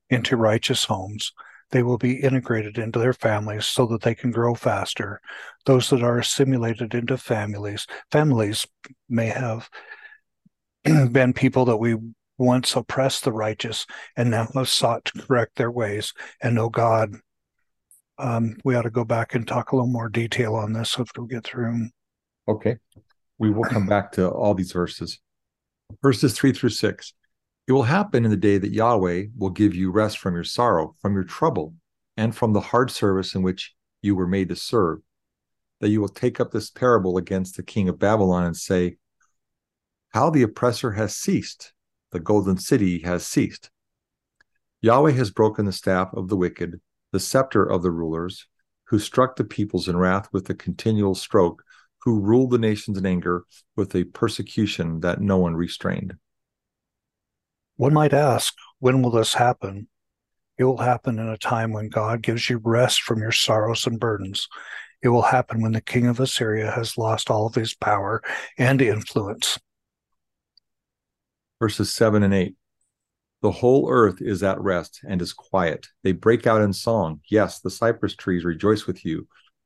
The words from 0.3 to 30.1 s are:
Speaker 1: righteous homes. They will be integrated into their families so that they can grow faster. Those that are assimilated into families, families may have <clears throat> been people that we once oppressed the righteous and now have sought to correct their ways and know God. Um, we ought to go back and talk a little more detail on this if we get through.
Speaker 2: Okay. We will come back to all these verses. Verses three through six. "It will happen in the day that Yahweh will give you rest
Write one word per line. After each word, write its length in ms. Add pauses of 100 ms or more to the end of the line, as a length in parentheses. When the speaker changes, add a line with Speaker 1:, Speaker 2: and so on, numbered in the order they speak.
Speaker 1:
righteous 460
homes. 500 (360)
They 120
will 160
be 240
integrated 560
into 200
their 140
families 540
so 220
that 120
they 140
can 160
grow 240
faster. 680 (460)
Those 240
that 120
are 160
assimilated 760
into 240
families, 680 (240)
families 560 (440)
may 160
have 420 (1160)
<clears throat> 280
been 220
people 320
that 100
we 220 (400)
once 360
oppressed 500
the 80
righteous 520 (320)
and 140
now 240
have 160
sought 340
to 160
correct 360
their 140
ways 440 (260)
and 140
know 160
God. 460 (1000)
Um, 480
we 120
ought 60
to 80
go 140
back 300
and 120
talk 260
a 40
little 140
more 180
detail 460
on 180
this 260
if 100 (100)
we 100
get 160
through. 460 (580)
Speaker 2:
Okay. 300 (580)
We 140
will 140
come 220
back 260
to 180
all 240
these 180
verses. 480 (800)
Verses 320
three 200
through 180
six. 420 (540)
"It 60
will 100
happen 420
in 60
the 60
day 200
that 160
Yahweh 540 (100)
will 140
give 240
you 160
rest 260